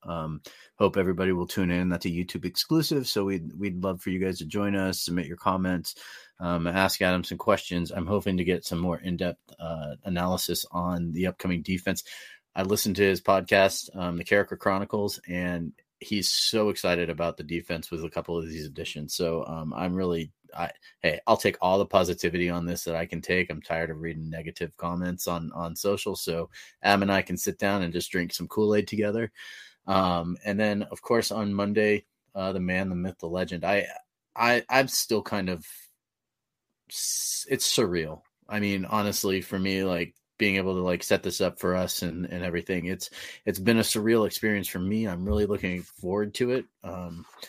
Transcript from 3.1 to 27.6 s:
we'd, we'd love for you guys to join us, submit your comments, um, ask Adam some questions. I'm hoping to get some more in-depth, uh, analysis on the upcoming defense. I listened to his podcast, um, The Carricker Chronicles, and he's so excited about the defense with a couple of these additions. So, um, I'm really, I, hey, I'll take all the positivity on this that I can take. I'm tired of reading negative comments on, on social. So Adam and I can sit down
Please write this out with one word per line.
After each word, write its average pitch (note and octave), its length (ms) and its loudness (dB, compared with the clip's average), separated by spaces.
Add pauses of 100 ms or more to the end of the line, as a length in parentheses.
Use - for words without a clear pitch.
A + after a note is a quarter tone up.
we'd, F#2 340 -2
we'd F#2 240 -4
love F#2 180 -2
for G2 100 -4
you F#2 100 0
guys F#2+ 180 0
to D#2+ 80 -8
join G2+ 300 0
us, F#2+ 240 0
submit F2 260 -2
your E2+ 100 -10
comments, F#2 600 0 (440)
um, F2 280 0
ask F#2+ 340 2
Adam F#2 220 4
some F2+ 140 -6
questions. F2 520 0
I'm F2 160 -4
hoping G2 300 0
to F2+ 80 2
get F2 200 0
some E2+ 140 -2
more E2+ 220 0
in-depth, F2+ 400 -4 (180)
uh, D#2+ 460 -8
analysis F2+ 680 0
on F2 420 -2
the F2+ 140 0
upcoming F2+ 360 -2
defense. F#2 420 -2 (520)
I F#2+ 60 0
listened G2 340 2
to G2+ 60 4
his F#2+ 180 6
podcast, F#2+ 760 4
um, F2+ 200 -2
The E2+ 80 -4
Carricker G2+ 320 2
Chronicles, G2+ 720 0
and F2 440 -4 (280)
he's G2+ 280 -2
so - 400 2
excited F2 420 2
about E2+ 260 -2
the - 60 -10
defense E2 480 -6
with D#2+ 140 -6
a E2 60 -6
couple E2+ 280 -4
of E2 100 -6
these D#2 180 -8
additions. D2+ 480 -8
So, E2 320 0
um, D#2+ 280 -6
I'm F2+ 200 -2
really, F2 380 0 (240)
I, E2+ 140 -4 (300)
hey, D#2+ 260 0
I'll A2+ 100 6
take - 240 2
all F#2 180 6
the G2 80 4
positivity F2 640 2
on E2+ 160 -2
this E2+ 180 -4
that E2 100 -2
I E2 120 -2
can E2 160 -6
take. F2+ 280 2
I'm D#2 120 -8
tired E2 280 -2
of D#2 100 -8
reading D#2+ 300 -6
negative E2 460 -8
comments F2 500 -2
on, E2+ 260 -2
on E2+ 220 -6
social. G2+ 400 0
So E2 360 -4 (320)
Adam G2+ 200 6
and G2 100 4
I F#2+ 100 4
can F2+ 140 -4
sit F#2 220 -4
down G2+ 240 2